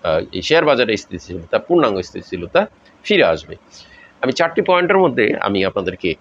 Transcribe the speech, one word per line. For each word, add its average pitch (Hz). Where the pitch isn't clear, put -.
আহ, 82
এই 92
শেয়ার 160
বাজারে 120
স্থিতিশীলতা, 87
পূর্ণাঙ্গ 120
স্থিতিশীলতা 92
ফিরে 196
আসবে। 82
আমি 127
চারটি 170
পয়েন্টের 180
মধ্যে 135
আমি 98
আপনাদেরকে 92